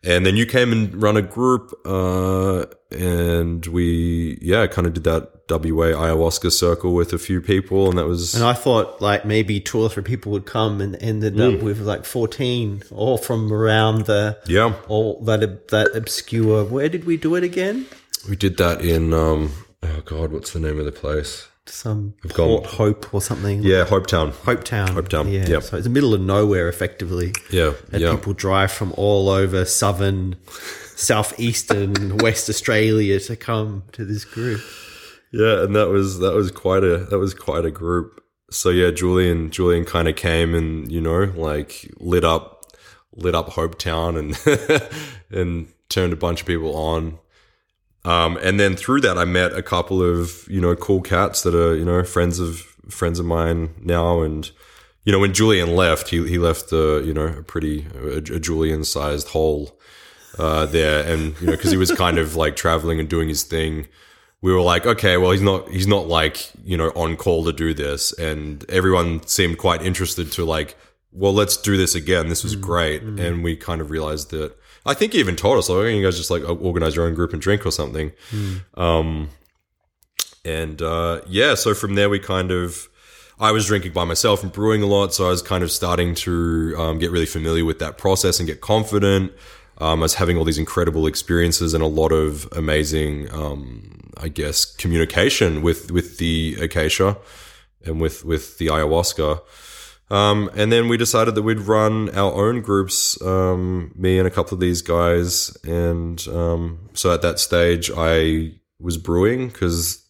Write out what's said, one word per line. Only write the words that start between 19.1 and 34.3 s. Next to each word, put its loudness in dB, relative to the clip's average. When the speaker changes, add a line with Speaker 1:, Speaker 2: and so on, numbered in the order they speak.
Speaker 1:
um, 2
oh -4
God, -6
what's -10
the -6
name -2
of -4
the -6
place? -6
Speaker 2:
Some -6
Speaker 1:
I've -10
gone 2
Speaker 2:
Port 2
Hope -2
or -2
something. -4
Speaker 1:
Yeah, 6
Hope 2
Town. 2
Speaker 2:
Hope 0
Town. -2
Speaker 1:
Hope -4
Town, 0
Speaker 2:
Yeah. 0
Speaker 1:
yep. 2
Speaker 2:
So -8
it's -4
the 0
middle 4
of 2
nowhere, 2
effectively. -4
Speaker 1:
Yeah, 2
Speaker 2:
And 0
Speaker 1:
yeah. 4
Speaker 2:
people -4
drive 2
from -6
all 4
over 2
southern, 0
southeastern, -2
<laughs> 2
West 0
Australia 2
to -8
come -4
to -10
this -6
group. -6